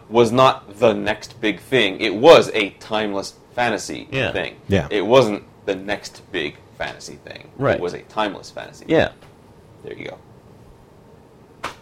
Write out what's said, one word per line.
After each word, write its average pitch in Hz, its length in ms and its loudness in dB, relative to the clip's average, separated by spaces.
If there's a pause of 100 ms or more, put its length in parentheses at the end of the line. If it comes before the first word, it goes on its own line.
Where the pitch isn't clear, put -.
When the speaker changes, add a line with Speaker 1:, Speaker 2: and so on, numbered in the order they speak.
Speaker 1:
was 113 220 4
not 123 480 2
the 113 140 4
next 104 480 -6
big 104 180 -2
thing. 104 400 0
It 95 160 -2
was 127 380 8
a 104 160 -2 (100)
timeless 104 540 -6 (200)
fantasy 101 580 -4
Speaker 2:
Yeah. 123 200 -4
Speaker 1:
thing. 76 220 -6 (160)
Speaker 3:
Yeah. 90 200 0
Speaker 1:
It 101 160 -2
wasn't 110 380 4 (220)
the 98 100 -4
next 98 460 -10 (100)
big 76 240 -6 (220)
fantasy 71 480 -12
thing. - 320 -20
Speaker 2:
Right. 127 180 0
Speaker 1:
It - 60 -4
was 87 120 -4
a - 100 -12
timeless - 460 -8
fantasy - 380 -18
Speaker 2:
Yeah. 147 220 2
Speaker 1:
thing. - 40 -20 (680)
There - 140 -14
you - 80 -14
go. - 1600 -20 (120)